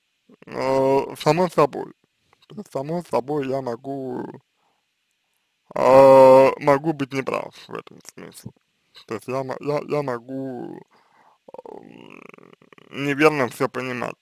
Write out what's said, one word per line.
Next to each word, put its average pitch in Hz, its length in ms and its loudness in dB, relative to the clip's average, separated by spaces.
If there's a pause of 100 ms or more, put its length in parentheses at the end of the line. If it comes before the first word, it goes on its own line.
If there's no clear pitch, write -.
(480)
э, 135 720 -2
само 165 300 0
собой, 123 440 -2 (540)
то 156 100 -20
есть 208 140 -18
само 156 320 -8
собой 139 460 -4
я 135 120 -6
могу, 127 640 -10 (1500)
э, 135 720 8 (100)
могу 143 340 0
быть 139 200 -8
неправ 110 400 -6 (140)
в - 80 -16
этом - 240 -18 (140)
смысле. - 380 -20 (560)
То 117 80 -10
есть 101 120 -14
я 131 160 -6
мо-, 131 180 -10
я, 147 280 -4
я 147 140 -2
могу, 123 800 -10 (880)
м, 52 520 -20 (720)
неверно 143 580 0
все 131 200 -4
понимать, 123 520 -10